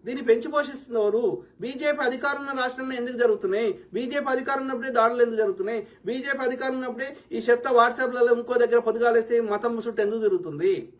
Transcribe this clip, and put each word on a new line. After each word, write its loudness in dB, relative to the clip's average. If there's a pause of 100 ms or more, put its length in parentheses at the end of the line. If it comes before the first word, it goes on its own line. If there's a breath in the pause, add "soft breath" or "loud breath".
దీన్ని -8
పెంచి 2
పోషిస్తున్న -4
ఎవరు? 0 (180 loud breath)
బీజేపీ -2
అధికారం -2
ఉన్న -6
రాష్ట్రంలో -4
ఎందుకు -6
జరుగుతున్నాయి? 0 (140 loud breath)
బీజేపీ -4
అధికారం -2
ఉన్నప్పుడే -6
దాడులు 4
ఎందుకు 2
జరుగుతున్నాయి? -2 (200 loud breath)
బీజేపీ -4
అధికారం -2
ఉన్నప్పుడే -6 (160 loud breath)
ఈ -4 (120)
చెత్త 4
WhatsApp-లలో 4
ఇంకో -2
దగ్గర 4
పొదుగాలేస్తే 2
మతం -2
చుట్టూ -2
ఎందుకు 0
తిరుగుతుంది? 0